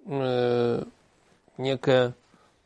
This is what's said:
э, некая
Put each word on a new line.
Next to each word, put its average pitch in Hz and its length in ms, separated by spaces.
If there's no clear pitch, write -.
э, 123 800
некая 127 580